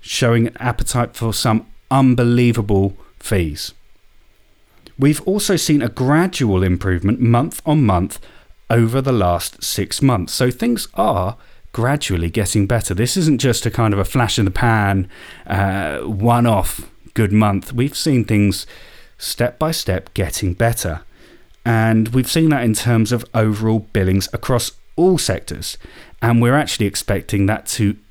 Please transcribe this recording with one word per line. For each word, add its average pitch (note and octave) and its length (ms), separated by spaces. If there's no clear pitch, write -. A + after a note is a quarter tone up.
showing A#2 460
an - 120
appetite A#2+ 580
for A2+ 180
some A2 320
unbelievable A#2+ 1040
fees. E2 540
We've D3 240
also G3 340
seen D3 260
a - 60
gradual C3 760
improvement F#2 580
month A#2+ 460
on D3+ 180
month F#2+ 360
over A#2 300
the C3 120
last F2+ 500
six - 380
months. A#2+ 320
So B2 180
things A#2+ 440
are G2+ 420
gradually A2+ 580
getting G2+ 360
better. A2 280
This G2+ 220
isn't D#3 220
just A#2+ 280
a A#2 40
kind A2 220
of G2+ 80
a F#2+ 40
flash A#2+ 340
in A2 60
the G2 60
pan, G2+ 580
uh, F#2+ 540
one-off A2 880
good G#2 180
month. G#2 400
We've C3 240
seen C3 280
things G2+ 420
step - 400
by D#3 140
step - 420
getting F2+ 400
better. A2+ 480
And A2+ 440
we've B2 220
seen D#3+ 200
that C#3 120
in A2+ 120
terms A2+ 380
of A#2 120
overall A2 460
billings F#2+ 400
across - 400
all F3+ 240
sectors. - 580
And A#2 180
we're A#2+ 140
actually C3 320
expecting G2 600
that G#2 200
to G2+ 300